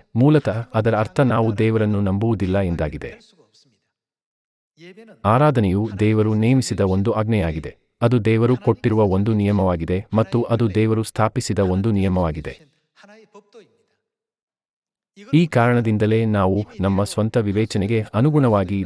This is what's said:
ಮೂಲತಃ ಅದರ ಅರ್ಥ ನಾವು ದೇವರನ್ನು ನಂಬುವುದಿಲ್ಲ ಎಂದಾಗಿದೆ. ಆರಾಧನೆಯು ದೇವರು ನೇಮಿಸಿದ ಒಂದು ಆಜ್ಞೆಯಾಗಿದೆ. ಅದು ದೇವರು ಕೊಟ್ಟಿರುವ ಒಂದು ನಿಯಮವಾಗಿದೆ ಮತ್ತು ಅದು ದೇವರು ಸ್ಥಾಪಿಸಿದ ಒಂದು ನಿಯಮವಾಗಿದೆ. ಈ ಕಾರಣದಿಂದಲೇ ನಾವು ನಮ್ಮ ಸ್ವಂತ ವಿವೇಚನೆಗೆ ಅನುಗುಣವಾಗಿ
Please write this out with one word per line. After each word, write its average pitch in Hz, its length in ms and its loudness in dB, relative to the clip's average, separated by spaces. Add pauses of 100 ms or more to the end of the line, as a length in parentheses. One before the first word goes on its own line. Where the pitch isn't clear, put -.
(160)
ಮೂಲತಃ 131 420 4 (160)
ಅದರ 110 220 0
ಅರ್ಥ 110 300 -2
ನಾವು 113 320 2
ದೇವರನ್ನು 110 420 0
ನಂಬುವುದಿಲ್ಲ 98 600 0
ಎಂದಾಗಿದೆ. 80 520 -4 (2000)
ಆರಾಧನೆಯು 120 560 2 (180)
ದೇವರು 107 360 2
ನೇಮಿಸಿದ 110 540 0
ಒಂದು 98 240 0
ಆಜ್ಞೆಯಾಗಿದೆ. 104 600 -2 (300)
ಅದು 117 220 2
ದೇವರು 113 320 2
ಕೊಟ್ಟಿರುವ 110 500 -2
ಒಂದು 98 280 0
ನಿಯಮವಾಗಿದೆ 95 640 0 (160)
ಮತ್ತು 110 280 0
ಅದು 117 320 -2
ದೇವರು 110 280 0
ಸ್ಥಾಪಿಸಿದ 107 680 -4
ಒಂದು 98 220 0
ನಿಯಮವಾಗಿದೆ. 90 640 -2 (2750)
ಈ 170 120 4
ಕಾರಣದಿಂದಲೇ 113 760 0 (120)
ನಾವು 95 260 0 (220)
ನಮ್ಮ 98 240 0
ಸ್ವಂತ 110 320 -4
ವಿವೇಚನೆಗೆ 107 640 -2 (160)
ಅನುಗುಣವಾಗಿ 110 720 2